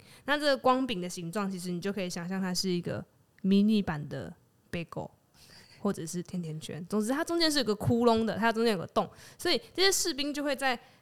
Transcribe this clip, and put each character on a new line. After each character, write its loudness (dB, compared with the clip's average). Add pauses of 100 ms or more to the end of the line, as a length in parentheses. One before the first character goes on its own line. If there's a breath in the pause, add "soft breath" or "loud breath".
(240 loud breath)
那 0
这 -2
个 4
光 2
饼 -2
的 -6
形 -8
状， -2
其 -6
实 -6
你 -4
就 -2
可 -4
以 -4
想 -8
象 -4
它 -2
是 -2
一 0
个 -6 (380)
迷 6
你 6
版 -4
的 -8 (380)
bagel， -8 (720 loud breath)
或 0
者 -6
是 -6
甜 -6
甜 -6
圈。 -10
总 0
之， -2
它 -2
中 -2
间 2
是 0
有 2
个 0
窟 2
窿 6
的， -2
它 2
中 0
间 4
有 0
个 -8
洞， 0 (280 loud breath)
所 0
以 2 (120 loud breath)
这 2
些 6
士 0
兵 -4
就 -4
会 0
在 0 (220 loud breath)